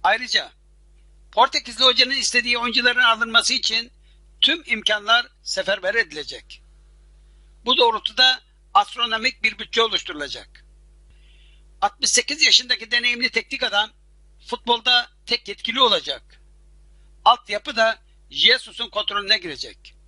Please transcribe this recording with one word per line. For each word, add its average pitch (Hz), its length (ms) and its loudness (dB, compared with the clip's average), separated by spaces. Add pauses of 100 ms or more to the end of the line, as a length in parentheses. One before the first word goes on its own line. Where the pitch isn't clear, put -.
Ayrıca 214 500 -2 (800)
Portekizli 254 520 0
hocanın 254 320 4
istediği 240 420 0
oyuncuların 240 440 2
alınması 226 520 2
için 233 380 -4 (480)
tüm 311 260 0
imkanlar 214 600 0 (160)
seferber 190 520 -4
edilecek. 147 680 -8 (1000)
Bu 254 120 0
doğrultuda 254 640 2 (340)
astronomik 233 680 0
bir 214 160 -4
bütçe 226 240 -2
oluşturulacak. 151 840 -6 (1160)
Altmış - 300 -2
sekiz 294 320 0
yaşındaki 240 480 2
deneyimli 240 400 0
teknik 233 320 -6
adam 214 280 0 (560)
futbolda 240 640 -2 (160)
tek 233 220 -8
yetkili 226 320 -6
olacak. 156 600 0 (840)
Altyapı 226 520 0
da 226 220 2 (320)
Jesus'un 190 600 0
kontrolüne 202 480 -2
girecek. 135 560 -14 (140)